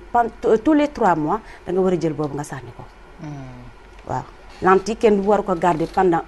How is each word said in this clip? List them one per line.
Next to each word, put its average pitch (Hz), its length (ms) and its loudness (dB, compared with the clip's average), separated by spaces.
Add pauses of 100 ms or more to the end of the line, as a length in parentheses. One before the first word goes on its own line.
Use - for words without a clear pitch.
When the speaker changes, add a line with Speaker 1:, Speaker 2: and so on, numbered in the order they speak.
(120)
Speaker 1:
pen-, 233 200 2 (320)
tous 311 100 4
les 294 140 4
trois 214 280 2
mois, 160 240 -2 (280)
da 180 40 -6
nga 185 80 0
war 185 140 2
a 180 60 0
jël 156 140 -2
boobu 143 220 -4
nga 143 80 -6
sànni 123 320 -12
ko. - 80 -16 (380)
Speaker 2:
Hmm. 156 60 -12 (840)
Speaker 1:
Waaw. 131 140 -6 (400)
Lentille 190 340 2
kenn 208 260 4
waru 202 200 2
ko 190 120 -4
garder 165 320 0
pendant 180 400 2